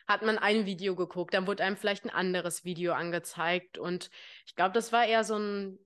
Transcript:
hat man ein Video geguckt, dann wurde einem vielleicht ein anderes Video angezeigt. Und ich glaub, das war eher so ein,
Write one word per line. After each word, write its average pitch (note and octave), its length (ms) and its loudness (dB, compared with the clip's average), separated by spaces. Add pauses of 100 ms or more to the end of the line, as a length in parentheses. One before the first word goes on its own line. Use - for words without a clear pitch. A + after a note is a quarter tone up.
hat G3+ 160 2
man A3 160 2
ein G#3 280 2
Video F#3+ 300 -2
geguckt, F3 380 -2
dann F#3 120 2
wurde G3+ 180 0
einem G3 120 0
vielleicht G3+ 280 -2
ein A3+ 60 -6
anderes F3+ 540 -2
Video F3 280 -2
angezeigt. E3+ 840 -2
Und F3 320 -6 (360)
ich - 80 -20
glaub, F#3 200 4
das A3+ 180 0
war A#3 140 6
eher A3+ 180 4
so G#3+ 140 -2
ein, G3+ 480 -4